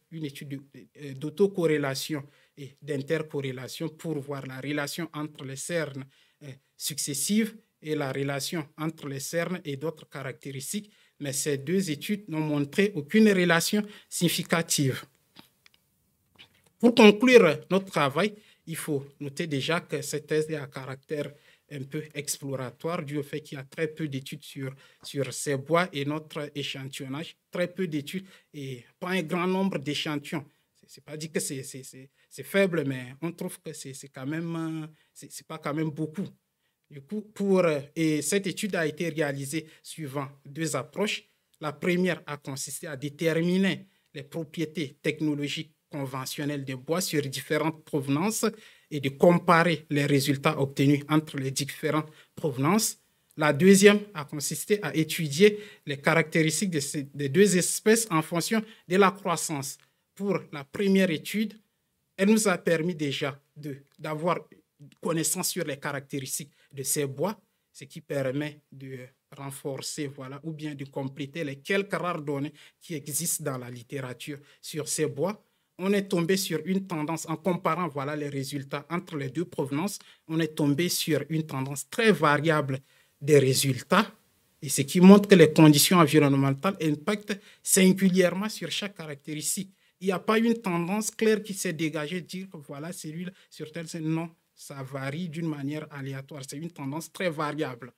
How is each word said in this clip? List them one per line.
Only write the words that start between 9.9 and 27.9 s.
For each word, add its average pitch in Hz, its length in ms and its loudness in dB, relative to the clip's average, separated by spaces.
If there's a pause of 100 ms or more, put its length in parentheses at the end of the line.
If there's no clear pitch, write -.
caractéristiques, 135 800 -10 (300)
mais 139 120 -4
ces 143 260 -2
deux 160 340 -2
études 202 360 -6
n'ont 156 120 -2
montré 151 560 0
aucune 214 320 6
relation 180 580 4 (220)
significative. 165 960 0 (1800)
Pour 240 120 6
conclure 214 680 8 (100)
notre 190 160 0
travail, 160 480 0 (320)
il 165 100 -10
faut 139 300 -4 (140)
noter 147 260 -6
déjà 156 340 -2
que 151 220 -8
cette 147 240 -8
thèse 156 240 0
est 156 60 -4
à 139 100 -8
caractère 139 640 -10 (380)
un 147 120 -10
peu 151 200 -8 (120)
exploratoire, 139 880 -6
dû 143 140 -8
au 147 60 -2
fait 147 180 -10
qu'il 151 160 -14
y 139 40 -12
a 135 40 -16
très 160 240 -6
peu 156 180 -6
d'études 135 360 -10
sur, 135 320 -12 (280)
sur 131 300 -6
ces 139 240 -4
bois 165 360 0
et 139 120 -6
notre 151 500 -8
échantillonnage, 139 840 -10 (140)
très 180 180 -2
peu 185 180 -4
d'études 151 400 -6 (260)